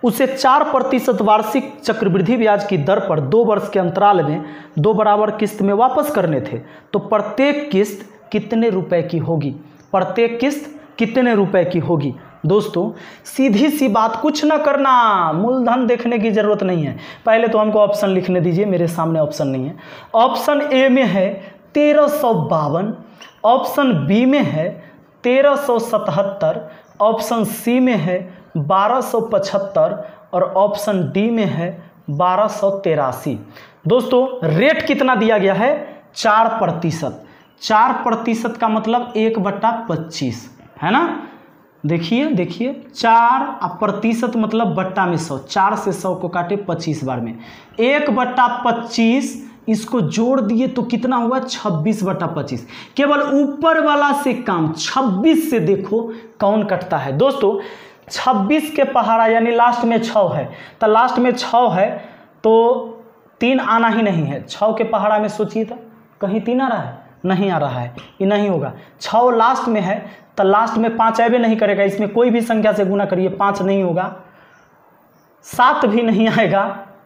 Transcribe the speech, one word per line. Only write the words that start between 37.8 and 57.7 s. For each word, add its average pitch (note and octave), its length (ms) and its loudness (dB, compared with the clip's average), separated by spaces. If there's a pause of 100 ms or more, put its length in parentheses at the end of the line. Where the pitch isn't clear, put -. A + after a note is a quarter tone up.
प्रतिशत A3+ 680 -4
का A3+ 60 0
मतलब A3 480 -2
एक A3 240 0
बट्टा G3+ 320 0 (180)
पच्चीस, D3+ 680 -6 (240)
है E3 100 -2
ना? - 360 -2 (580)
देखिए, E3+ 400 0
देखिए, A#3+ 600 -4 (100)
चार A#3 640 2
आ F3+ 60 -4
प्रतिशत A3+ 680 -2
मतलब A3 400 0
बट्टा F#3 300 -2
में F3 120 -2
सौ, C#3 200 -6
चार G3+ 380 0
से G#3 180 -4
सौ F#3 220 -4
को F3+ 120 -8
काटे F3 280 -4
पच्चीस E3 480 -4
बार C3 160 -4
में, A3+ 180 -8 (420)
एक D4 300 0
बट्टा B3 380 0 (180)
पच्चीस, A#3 800 0 (240)
इसको A3 320 -2
जोड़ A#3 400 0
दिए A3+ 260 0
तो B3+ 140 -4
कितना B3 340 -2
हुआ? A#3+ 240 0
छब्बीस G3+ 640 -2
बट्टा F#3 240 -2
पच्चीस। C#3 400 -8 (280)
केवल C#4+ 260 2
ऊपर D4 580 2
वाला D4 340 2
से C4+ 200 0
काम, E3+ 400 -2
छब्बीस C4+ 800 0
से A#3 80 2
देखो G3 420 0 (380)
कौन G#3 240 2
कटता F3+ 340 -2
है। C3+ 200 -4
दोस्तों, B3 420 2 (500)